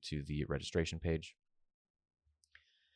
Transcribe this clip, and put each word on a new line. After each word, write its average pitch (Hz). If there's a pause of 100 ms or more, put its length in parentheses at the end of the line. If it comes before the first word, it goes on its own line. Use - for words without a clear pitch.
to 76
the 73
registration 82
page. 80 (1600)